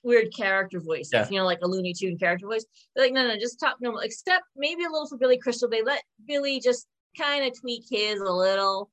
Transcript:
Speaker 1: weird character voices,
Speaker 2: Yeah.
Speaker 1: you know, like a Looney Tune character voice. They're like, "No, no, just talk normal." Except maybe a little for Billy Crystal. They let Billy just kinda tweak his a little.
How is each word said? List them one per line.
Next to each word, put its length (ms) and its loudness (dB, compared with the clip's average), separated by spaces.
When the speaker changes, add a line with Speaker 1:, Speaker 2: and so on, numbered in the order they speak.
Speaker 1:
weird 320 4
character 440 0
voices, 340 -4
Speaker 2:
Yeah. 160 4
Speaker 1:
you 80 0
know, 80 2
like 160 0
a 60 0
Looney 260 -2
Tune 240 -4
character 300 0
voice. 180 -4
They're 100 6
like, 80 2
"No, 140 2
no, 100 0
just 220 -6
talk 200 0
normal." 220 -4
Except 420 -2
maybe 260 -2
a 60 -4
little 180 -4
for 100 -12
Billy 200 4
Crystal. 320 -2
They 140 0
let 180 0
Billy 320 -2
just 280 0
kinda 360 -2
tweak 380 -10
his 300 -2
a 120 -4
little. 600 2